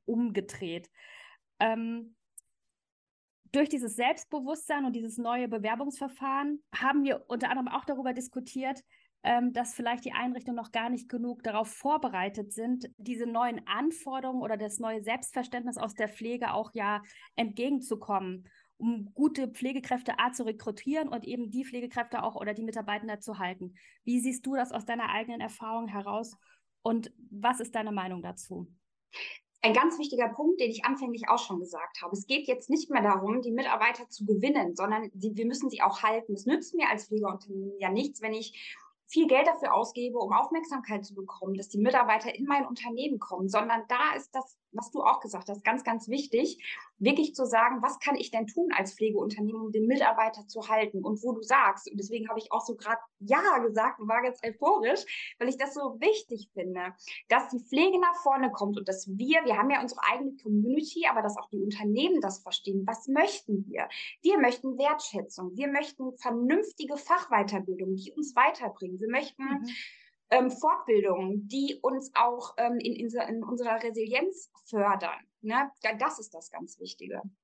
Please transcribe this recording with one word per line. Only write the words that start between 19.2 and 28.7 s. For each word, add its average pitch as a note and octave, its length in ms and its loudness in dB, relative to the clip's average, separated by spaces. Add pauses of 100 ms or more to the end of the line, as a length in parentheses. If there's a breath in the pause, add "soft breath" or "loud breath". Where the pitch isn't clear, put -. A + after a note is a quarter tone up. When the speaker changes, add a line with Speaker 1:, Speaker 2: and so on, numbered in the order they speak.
Speaker 1:
Pflegekräfte B3 720 -4
A B3 100 2
zu B3+ 140 -6
rekrutieren A3+ 640 -4
und A#3+ 160 -6
eben A#3+ 260 -6
die B3+ 140 -2
Pflegekräfte A#3+ 580 -6
auch A3 140 -4
oder G#3 180 -4
die A3 80 -8
Mitarbeitenden G#3+ 580 -4
zu G#3 180 -10
halten. F#3 360 -6 (300 soft breath)
Wie B3 160 2
siehst B3+ 260 -2
du C4+ 80 -2
das B3+ 160 0
aus A3 140 -6
deiner A#3 260 -4
eigenen A3+ 300 -4
Erfahrung A3+ 480 -6
heraus G3+ 480 -6 (460 soft breath)
und A3+ 300 -2 (180)
was A#3 280 0
ist - 160 -6
deine G#3+ 160 -2
Meinung F#3 320 -4
dazu? F3 500 -12 (880 loud breath)